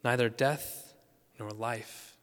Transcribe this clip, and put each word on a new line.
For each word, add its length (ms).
Neither 260
death 640
nor 140
life 720